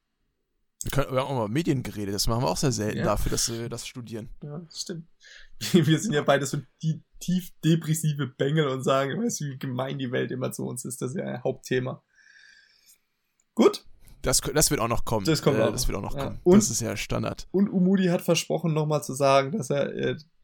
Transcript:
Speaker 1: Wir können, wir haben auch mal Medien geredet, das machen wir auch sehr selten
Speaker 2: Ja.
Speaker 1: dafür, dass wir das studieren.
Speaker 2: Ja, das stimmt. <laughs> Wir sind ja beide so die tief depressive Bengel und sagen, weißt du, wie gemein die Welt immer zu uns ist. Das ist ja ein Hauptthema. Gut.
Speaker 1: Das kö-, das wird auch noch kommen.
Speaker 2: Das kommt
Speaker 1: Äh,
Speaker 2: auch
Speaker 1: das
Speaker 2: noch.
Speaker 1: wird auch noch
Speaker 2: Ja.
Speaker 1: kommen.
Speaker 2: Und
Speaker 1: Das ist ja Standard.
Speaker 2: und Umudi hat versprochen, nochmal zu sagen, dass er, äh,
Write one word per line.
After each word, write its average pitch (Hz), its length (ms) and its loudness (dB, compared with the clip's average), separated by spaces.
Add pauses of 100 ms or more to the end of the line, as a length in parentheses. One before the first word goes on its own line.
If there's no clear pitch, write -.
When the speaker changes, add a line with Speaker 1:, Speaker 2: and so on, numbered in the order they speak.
(840)
Speaker 1:
Wir - 80 -6
können, 139 220 0
wir 127 80 2
haben 135 80 -2
auch 139 100 -2
mal 107 80 0
Medien 139 340 0
geredet, 101 320 -6
das 101 140 0
machen 113 160 2
wir 139 60 2
auch 180 80 -2
sehr 135 160 2
selten 107 260 -2
Speaker 2:
Ja. 143 60 -2
Speaker 1:
dafür, 104 260 0
dass 113 180 -2
wir 117 200 -6
das 117 180 -10
studieren. 113 420 -12 (140)
Speaker 2:
Ja, 147 160 -12
das - 220 -14
stimmt. 165 260 -10 (540)
<laughs> - 100 -4
Wir 156 260 6
sind 202 140 -2
ja 147 120 2
beide 139 220 4
so 147 120 -4 (240)
die 160 200 -2 (200)
tief 180 300 -2 (120)
depressive 156 640 2
Bengel 143 400 0
und 131 160 -4
sagen, 139 400 0
weißt - 160 -2
du, 151 60 -4
wie 135 120 -8
gemein 135 400 -4
die 127 140 -6
Welt 127 200 -2
immer 127 200 -4
zu 131 140 -8
uns 127 180 -8
ist. 131 180 -10
Das 131 100 -6
ist - 60 -8
ja 139 60 -6
ein 131 180 -8
Hauptthema. 127 600 -4 (1500)
Gut. 370 300 4 (380)
Speaker 1:
Das 131 180 2
kö-, - 120 -4
das 147 180 4
wird 143 100 0
auch 113 60 0
noch 113 180 2
kommen. 107 200 0
Speaker 2:
Das 156 160 2
kommt 135 160 4
Speaker 1:
Äh, 110 60 2
Speaker 2:
auch 117 80 4
Speaker 1:
das 120 120 -4
Speaker 2:
noch. - 60 0
Speaker 1:
wird - 100 -2
auch - 20 -6
noch - 160 -6
Speaker 2:
Ja. 139 80 -4
Speaker 1:
kommen. - 180 -8
Speaker 2:
Und 180 140 10
Speaker 1:
Das 208 120 6
ist 117 120 -2
ja 104 140 -4
Standard. 110 560 -4
Speaker 2:
und 196 180 2
Umudi 190 380 4
hat 175 140 2
versprochen, 160 520 0
nochmal 151 300 0
zu 135 100 -8
sagen, 135 380 4
dass 165 180 -4
er, 143 260 0
äh, 131 220 -2 (260)